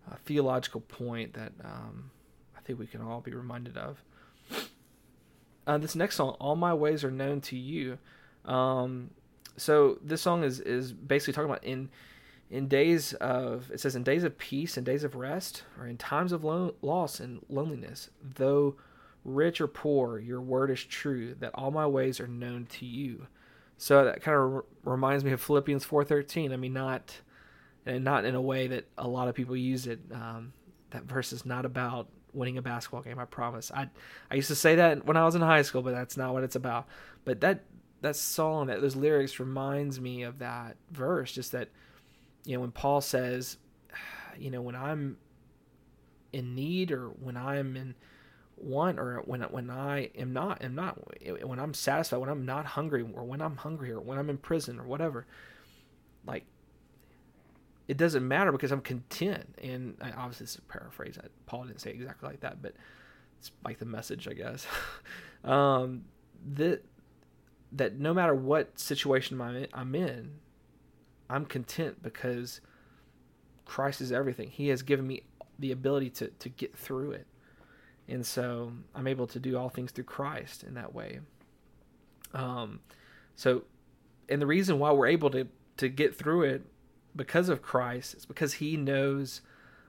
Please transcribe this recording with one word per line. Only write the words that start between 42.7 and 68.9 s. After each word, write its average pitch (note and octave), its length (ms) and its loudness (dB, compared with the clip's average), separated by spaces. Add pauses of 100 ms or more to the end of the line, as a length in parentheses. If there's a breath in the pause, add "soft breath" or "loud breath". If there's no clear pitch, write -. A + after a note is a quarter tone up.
Paul C#3+ 300 2
says, B2+ 560 -2 (340)
<sighs> - 480 -14
you C3+ 120 -6
know, B2 100 -4
"When B2 160 -6
I'm C#3 400 -4 (1160)
in B2+ 220 -6
need, E3+ 380 -2
or B2+ 160 -4
when B2 280 -10
I'm C3+ 400 -2
in C3 180 -10 (600 loud breath)
want, D3+ 420 0
or B2 260 -4
when, B2 180 -4
when A#2+ 280 -6
I C3+ 460 -4
am B2+ 160 -6
not, D#3+ 300 -2
am B2+ 120 -6
not, E3+ 240 -6 (440)
when B2+ 160 -6
I'm C#3+ 160 -4
satisfied, C#3 440 0
when C3 100 -2
I'm C#3 160 -2
not C#3 220 -4
hungry, C#3+ 360 0
or A#2 220 -8
when C3 160 -6
I'm D#3 160 -4
hungry, D3+ 340 -8
or A2 100 -6
when C3 180 -6
I'm D3 120 -2
in C#3 60 -2
prison, C#3 420 -2
or A#2+ 60 -12
whatever," C3+ 420 -4 (1000 loud breath)
like, - 180 -8 (1400 soft breath)
it C#3 80 -2
doesn't D3 300 4
matter D#3+ 260 4
because C#3 200 0
I'm C#3 80 2
content. - 800 -6
And B2+ 380 -10
I, B2+ 100 -8
obviously, B2 340 -10
this A2+ 100 -10
is - 40 -14
a - 40 -20
paraphrase. - 600 -12
I, - 60 -20 (180)
Paul B2 180 -8
didn't A#2+ 160 -12
say A2 100 -8
it - 60 -10
exactly B2+ 320 -10
like C#3 120 -12
that, - 200 -8
but - 140 -10 (640 loud breath)
it's - 140 -18 (120)
like A#2 140 -8
the A2+ 60 -10
message, A2 440 -8
I G#2 40 -8
guess. A#2+ 400 -8
<laughs> - 40 -4 (680 loud breath)
Um, C3 600 4 (480)
that, D#3+ 300 2 (840)
that B2+ 300 0
no D#3 120 2
matter F3 220 6
what C#3 460 2
situation C3+ 600 2